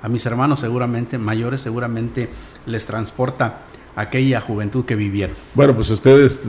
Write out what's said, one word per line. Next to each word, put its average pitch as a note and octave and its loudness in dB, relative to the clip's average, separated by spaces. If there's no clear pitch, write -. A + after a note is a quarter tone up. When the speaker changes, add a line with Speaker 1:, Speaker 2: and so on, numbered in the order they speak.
Speaker 1:
a A#2 -8
mis A#2 -2
hermanos C#3 0
seguramente, A#2+ -4
mayores A2+ -4
seguramente, A#2+ -6
les A2+ -6
transporta B2+ -4
aquella B2+ 0
juventud G#2+ -4
que A#2 -4
vivieron. G2+ -2
Speaker 2:
Bueno, C#3 6
pues A#2+ 0
ustedes, C3 6